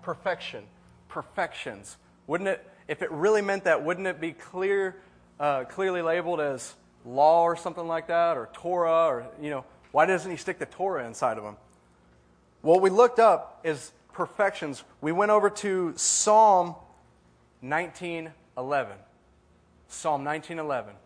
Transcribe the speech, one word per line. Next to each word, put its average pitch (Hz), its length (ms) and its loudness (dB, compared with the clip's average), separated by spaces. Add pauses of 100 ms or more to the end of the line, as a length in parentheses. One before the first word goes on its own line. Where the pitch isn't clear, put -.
Perfection. 170 600 -8 (420)
Perfections. 139 880 -10 (300)
Wouldn't 180 220 -2
it, - 200 -6 (180)
if 151 140 -6
it 180 80 -4
really 208 320 2
meant 196 220 -2
that, 160 200 2
wouldn't 180 220 -4
it 180 160 -6
be 165 120 -6
clear, 190 640 -4 (420)
uh, 143 240 0
clearly 180 380 -2
labeled 165 400 0
as 139 340 -6 (300)
law 151 380 6
or 170 120 2
something 170 320 -8
like 165 200 -4
that, 170 300 2
or 113 160 -8
Torah, 165 520 2
or, 127 220 -2 (140)
you 147 80 -8
know, 135 140 -6 (300)
why 151 120 6
doesn't 180 240 0
he 165 80 -8
stick - 220 -8
the 139 60 -6
Torah 175 420 -6
inside 113 300 -2
of 107 80 -12
them? 104 100 -12 (1040)
What 170 200 6
we 190 80 6
looked 233 300 4
up 208 440 4
is 156 300 -6 (180)
perfections. 175 720 -4 (160)
We 156 140 -2
went 208 180 2
over 208 180 6
to 190 460 -4
Psalm 202 800 4 (840)
nineteen 160 720 -8 (240)
eleven. 127 420 -4 (880)
Psalm 147 360 -4
nineteen 156 360 -8
eleven. 127 340 -6 (120)